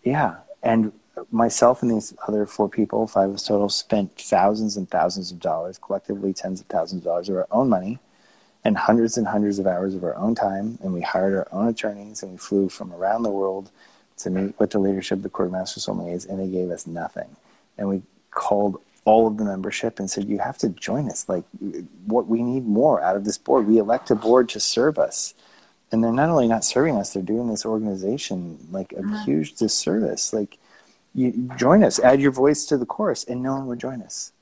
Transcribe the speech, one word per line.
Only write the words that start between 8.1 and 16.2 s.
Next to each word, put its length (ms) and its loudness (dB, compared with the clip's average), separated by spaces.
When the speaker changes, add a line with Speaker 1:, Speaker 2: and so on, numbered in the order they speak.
Speaker 1:
and 120 2
hundreds 400 2
and 120 0
hundreds 300 0
of 80 0
hours 280 0
of 100 -6
our 120 -4
own 180 0
time. 480 -2
And 100 -4
we 100 -4
hired 320 0
our 180 -2
own 160 0
attorneys, 540 -6
and 100 -14
we 60 -16
flew 300 2
from 240 -10
around 300 0
the 80 0
world 400 -2
to 120 -6
meet 280 -2
with 120 2
the 80 0
leadership 400 -2
of 40 -8
the 60 -8
Court 200 -4
of 40 -6
Master 280 -6
Sommeliers, 480 -6